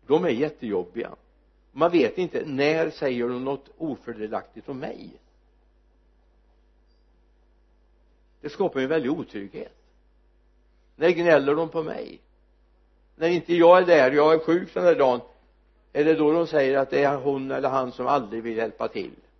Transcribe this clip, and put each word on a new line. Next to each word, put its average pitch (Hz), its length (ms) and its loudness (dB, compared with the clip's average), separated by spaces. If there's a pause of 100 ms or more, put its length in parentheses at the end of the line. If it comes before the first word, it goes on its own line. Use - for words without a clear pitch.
De 165 180 2
är 170 40 0
jättejobbiga. 117 840 -6 (560)
Man 160 200 0
vet 135 260 0
inte, 175 280 -6
när 156 440 -2
säger 127 380 -4
de 127 160 -6
något 139 340 -8
ofördelaktigt 110 920 -10
om 131 100 -12
mig? - 300 -14 (3250)
Det 147 80 -12
skapar 165 300 -2
en 131 100 -2
väldig 147 220 -2
otrygghet. 101 640 -10 (1200)
När 160 140 2
gnäller 156 460 2
de 165 140 -4
på 165 140 -6
mig? - 380 -12 (920)
När 160 140 -2
inte 175 260 -2
jag 175 220 10
är 185 80 4
där, 147 260 6
jag 147 220 4
är 160 60 2
sjuk 170 340 -2
den 180 100 -4
där 170 120 4
dagen, 127 260 2 (720)
är 147 120 0
det 160 100 4
då 151 160 2
de 170 160 0
säger 139 300 0
att 135 120 -2
det 143 140 0
är 143 120 2
hon 135 360 -4
eller 135 180 -4
han 131 220 -2
som 127 160 -8
aldrig 113 360 -2
vill 113 140 -6
hjälpa 113 300 -6
till? 85 280 -10 (240)